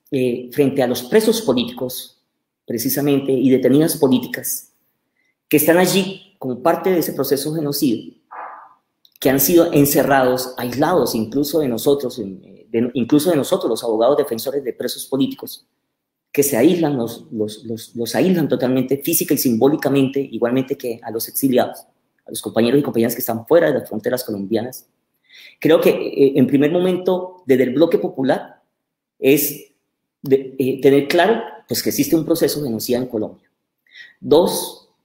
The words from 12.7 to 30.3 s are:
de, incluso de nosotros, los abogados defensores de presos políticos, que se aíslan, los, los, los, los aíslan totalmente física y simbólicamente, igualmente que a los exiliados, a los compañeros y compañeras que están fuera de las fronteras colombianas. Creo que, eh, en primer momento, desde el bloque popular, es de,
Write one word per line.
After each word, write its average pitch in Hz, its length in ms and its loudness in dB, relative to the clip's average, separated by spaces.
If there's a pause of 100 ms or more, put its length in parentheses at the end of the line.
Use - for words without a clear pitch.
de, 117 240 0
incluso 143 340 2
de 170 60 2
nosotros, 143 340 -2
los 113 140 -4
abogados 117 340 2
defensores 139 460 -4
de 117 100 -6
presos - 320 -8
políticos, - 640 -6 (640)
que 143 100 0
se - 160 0
aíslan, 151 400 2
los, 117 340 -8
los, 107 340 -6
los, 113 300 -12
los 117 200 -6
aíslan 165 320 2
totalmente 127 500 0
física - 380 -2
y - 20 -2
simbólicamente, 135 840 2
igualmente 123 560 -2
que 117 280 -10
a 117 80 -12
los 113 160 -6
exiliados, - 580 -2 (400)
a - 60 -20
los - 100 -10
compañeros 117 380 0
y 147 40 0
compañeras 120 300 -2
que - 80 -8
están 113 240 -6
fuera 165 220 4
de 135 100 0
las 113 100 -6
fronteras 117 360 -6
colombianas. 107 640 -6 (720)
Creo 156 200 4
que, 185 120 4
eh, - 440 2
en 127 120 4
primer 143 240 2
momento, 180 720 -2
desde 131 200 4
el 123 100 -4
bloque 165 240 2
popular, 147 640 -4 (560)
es - 460 0 (580)
de, 135 340 0